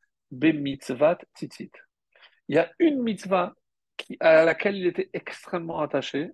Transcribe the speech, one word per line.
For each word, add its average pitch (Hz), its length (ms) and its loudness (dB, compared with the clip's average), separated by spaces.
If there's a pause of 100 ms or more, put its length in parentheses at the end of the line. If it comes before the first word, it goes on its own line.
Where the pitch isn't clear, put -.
(300)
Bemitzvat 139 880 0 (180)
Tzitzit. - 360 -14 (760)
Il 139 80 -4
y 151 60 6
a - 180 -2
une 294 240 2
mitzvah 185 520 -2 (420)
qui, - 240 -14
à 160 240 6
laquelle 180 320 0
il 185 100 -4
était 180 260 -2
extrêmement 165 680 -10
attaché, 147 540 -4